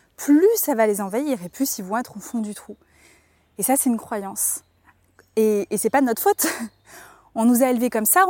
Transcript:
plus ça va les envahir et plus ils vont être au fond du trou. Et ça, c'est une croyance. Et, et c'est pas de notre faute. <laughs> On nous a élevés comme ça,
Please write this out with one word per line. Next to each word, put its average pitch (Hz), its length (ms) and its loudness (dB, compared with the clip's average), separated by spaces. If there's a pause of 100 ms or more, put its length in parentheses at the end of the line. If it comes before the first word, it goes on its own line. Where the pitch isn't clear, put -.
(160)
plus 311 400 4
ça 302 200 -2
va 220 120 4
les 208 140 0
envahir 214 420 -4
et 175 60 -10
plus - 280 -4
ils 196 80 -10
vont 202 120 -4
être 247 200 -8
au - 20 -16
fond 233 200 -8
du 208 160 -6
trou. - 220 -18 (800)
Et 202 60 -8
ça, 262 120 0
c'est 269 140 0
une 226 80 0
croyance. 202 640 -8 (760)
Et, 214 340 2
et 208 80 -4
c'est 220 120 0
pas 277 120 2
de 262 40 2
notre 226 160 -2
faute. - 300 2
<laughs> - 840 -16
On 226 100 0
nous 240 180 4
a 254 80 2
élevés 240 180 0
comme 220 160 -2
ça, 370 240 4